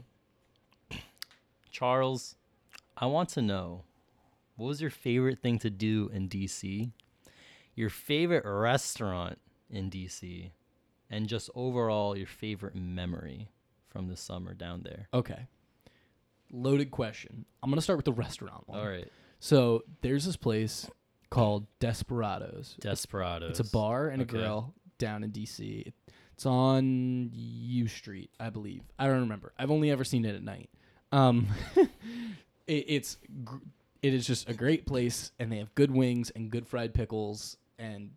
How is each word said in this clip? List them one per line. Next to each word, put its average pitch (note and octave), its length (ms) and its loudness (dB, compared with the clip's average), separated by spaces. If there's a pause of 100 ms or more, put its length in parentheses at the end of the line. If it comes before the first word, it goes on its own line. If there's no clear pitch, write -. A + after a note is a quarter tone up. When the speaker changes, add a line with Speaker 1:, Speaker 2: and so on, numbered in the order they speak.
(880)
Speaker 1:
do. - 80 -10 (720)
Speaker 2:
Charles, C3 640 0 (640)
I - 100 0
want D#3+ 220 2
to - 120 -2
know, F#2 420 -2 (720)
what A2+ 120 -6
was D3 140 -4
your D#3+ 80 0
favorite B2+ 500 2
thing A#2+ 200 2
to A2+ 100 0
do G#2 440 2
in F#2+ 160 -2
D G2 180 -2
C? G2+ 440 -4 (840)
Your A2 140 -2
favorite D#3+ 560 2
restaurant G2+ 920 0 (320)
in F#2+ 200 -6
D F#2 180 -6
C? F2 440 -12 (580)
And G#2+ 180 -2
just G#2+ 280 -4
overall, A2+ 640 0
your G2 100 -6
favorite G2+ 480 -8
memory F2+ 760 -6 (400)
from F#2 180 -8
the F2+ 80 -8
summer F2+ 380 -10
down F2 300 -10
there? F2 300 -12
Speaker 1:
Okay. B2 340 -2 (1040)
Loaded C#3 400 2
question. - 540 -6 (160)
I'm B2+ 80 0
gonna D3 120 4
start F3 160 2
with C#3+ 80 -4
the C#3 80 4
restaurant - 540 -6
one. G#2 120 -8
Speaker 2:
All G#2+ 80 -4
right. F2+ 200 -6 (320)
Speaker 1:
So A#2+ 440 6 (180)
there's C#3 240 0
this F#3 120 -2
place A2 520 -2 (400)
called G#2+ 380 4 (120)
Desperados. A2+ 1000 -4
Speaker 2:
Desperados. F2 800 -4
Speaker 1:
It's A2+ 100 -2
a - 20 -12
bar A#2 360 2
and C3+ 140 -2
a B2 40 0
Speaker 2:
Okay. A#2 120 -4
Speaker 1:
grill A2 360 -2 (240)
down G#2+ 260 -4
in G#2+ 80 -4
D G#2+ 140 -8
C. G#2+ 480 -10 (400)
It's - 120 -8
on B2+ 880 4
U A#2 560 -2
Street, G2 500 -12
I A2+ 100 -6
believe. G#2 320 -8 (160)
I C#3 100 2
don't C3 140 6
remember. A2 380 -2
I've C3+ 120 0
only D3+ 200 6
ever C3+ 140 2
seen A#2+ 180 2
it G#2+ 120 0
at F#2 60 -10
night. G2 280 -10 (420)
Um, B2 360 8 (140)
<laughs> - 140 -8 (920)
it, D3+ 200 0
it's D3 300 -2 (260)
gr-, A#2+ 140 -12 (440)
it C#3 120 4
is B2 120 2
just - 240 0
a A#2+ 40 -4
great B2+ 320 2
place, B2 520 -2
and A2+ 140 -4
they A2 60 -4
have G#2 180 -8
good C#3 160 6
wings B2 380 4
and A2 200 -6
good A#2 160 -4
fried A#2 280 -4
pickles G#2+ 640 -2 (200)
and G#2 400 -12